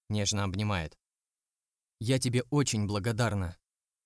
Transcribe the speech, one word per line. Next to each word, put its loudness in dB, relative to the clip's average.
нежно 0
обнимает. -2
«Я 0
тебе 0
очень 2
благодарна», — -2